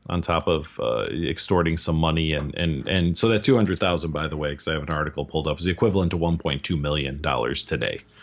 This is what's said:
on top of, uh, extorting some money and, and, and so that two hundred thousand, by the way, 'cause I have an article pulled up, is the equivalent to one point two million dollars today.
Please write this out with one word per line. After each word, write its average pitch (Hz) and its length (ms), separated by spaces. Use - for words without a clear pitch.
on 87 120
top 82 260
of, 78 320
uh, 57 260
extorting 82 720
some 82 180
money 80 380
and, 71 220
and, 78 320
and 87 300
so 113 120
that 107 140
two 135 120
hundred 95 240
thousand, 85 320
by 76 160
the 76 80
way, 76 200
'cause - 120
I 80 60
have 73 100
an 76 60
article 76 360
pulled 78 220
up, 76 120
is 82 60
the 90 60
equivalent 92 400
to 90 60
one 85 200
point 71 260
two 90 120
million 71 460
dollars 64 420
today. 60 380